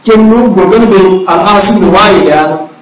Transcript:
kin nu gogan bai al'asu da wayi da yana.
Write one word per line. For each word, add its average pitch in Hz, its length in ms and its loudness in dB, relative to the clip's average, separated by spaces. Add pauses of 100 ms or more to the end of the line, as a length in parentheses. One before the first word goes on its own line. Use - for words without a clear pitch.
kin 220 220 2
nu 233 260 0
gogan 208 360 0
bai 190 360 0
al'asu 202 540 -2
da 185 80 0
wayi 185 380 0
da 151 100 0
yana. 156 220 -2 (240)